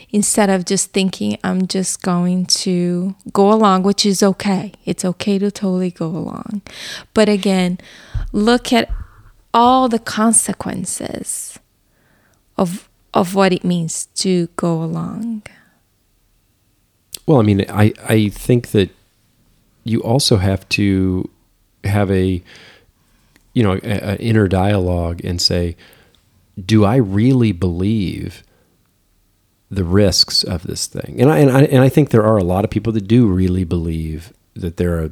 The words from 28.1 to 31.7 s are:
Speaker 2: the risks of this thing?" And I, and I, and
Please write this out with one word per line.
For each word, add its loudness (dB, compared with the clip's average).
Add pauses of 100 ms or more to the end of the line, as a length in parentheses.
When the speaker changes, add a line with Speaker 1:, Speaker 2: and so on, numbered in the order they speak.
Speaker 2:
the -4
risks 2
of -4
this -8
thing?" -6
And 6
I, 2
and 6
I, 6
and 4